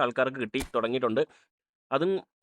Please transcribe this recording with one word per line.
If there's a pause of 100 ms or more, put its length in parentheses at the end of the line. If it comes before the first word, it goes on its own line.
ആൾക്കാർക്ക്
കിട്ടി (140)
തുടങ്ങിയിട്ടുണ്ട്. (720)
അതും, (300)